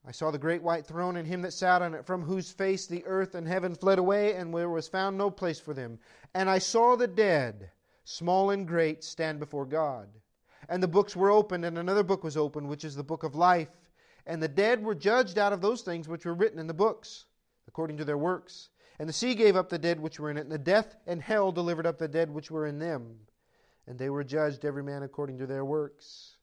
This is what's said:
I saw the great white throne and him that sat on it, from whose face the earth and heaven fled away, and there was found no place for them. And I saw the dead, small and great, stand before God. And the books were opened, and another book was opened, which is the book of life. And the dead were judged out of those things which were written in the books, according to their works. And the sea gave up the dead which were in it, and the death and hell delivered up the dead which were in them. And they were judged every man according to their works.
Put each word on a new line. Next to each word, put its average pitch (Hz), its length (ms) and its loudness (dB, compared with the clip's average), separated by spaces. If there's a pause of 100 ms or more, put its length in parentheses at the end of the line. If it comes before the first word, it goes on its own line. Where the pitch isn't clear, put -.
I 127 100 -16
saw 156 180 -2
the 147 80 -4
great 165 240 0
white 165 240 0
throne 175 300 -4
and 165 100 -6
him 180 160 -4
that 180 80 -6
sat 180 300 4
on 170 120 -2
it, 131 120 -10
from 180 180 -4
whose 180 280 -4
face 190 360 -2
the 175 180 -8
earth 190 300 -2
and 170 120 -6
heaven 180 280 -2
fled 190 240 4
away, 202 360 4
and 170 180 -6
there 175 160 -2
was 165 180 -4
found 190 300 -2
no 202 120 2
place 180 300 -4
for 151 140 -10
them. 120 260 -10 (340)
And 190 160 0
I 190 100 4
saw 233 360 6
the 240 120 2
dead, 143 640 0 (320)
small 190 480 2
and 196 160 -2
great, 160 360 0
stand 156 360 -6
before 143 260 -6
God. 135 440 -2 (600)
And 180 120 0
the 180 60 4
books 202 280 2
were 190 160 4
opened, 202 340 4
and 170 120 -4
another 190 260 2
book 185 200 0
was 151 140 -4
opened, 147 320 -2
which 147 160 -8
is 143 100 -10
the 143 80 -8
book 143 200 -6
of 143 120 -6
life. 175 340 4 (560)
And 160 160 -6
the 160 60 -2
dead 214 360 2
were 214 120 -2
judged 196 420 2
out 202 140 4
of 185 100 -2
those 226 200 0
things 170 260 -8
which 165 180 -10
were 170 100 -4
written 196 240 2
in 156 80 -8
the 165 60 -6
books, - 520 -2 (420)
according 156 300 -6
to 151 80 -6
their 147 120 -2
works. - 520 -4 (280)
And 156 120 -6
the 156 40 -8
sea 240 220 0
gave 208 220 8
up 180 100 2
the 170 120 -4
dead 165 200 0
which 151 220 -8
were 151 80 -4
in 147 80 -4
it, 151 40 -4
and 147 100 -10
the 156 60 -4
death 185 380 2 (100)
and 175 160 -6
hell 202 300 2
delivered 170 340 -2
up 165 120 0
the 165 100 -4
dead 160 220 0
which 147 200 -10
were 156 160 -4
in 147 140 -6
them. 120 480 -8 (600)
And 123 100 -14
they 135 140 -4
were 143 120 -4
judged 147 400 -2
every 143 200 -4
man 143 180 -8
according 135 380 -8
to 131 80 -8
their 135 180 -4
works. - 760 -8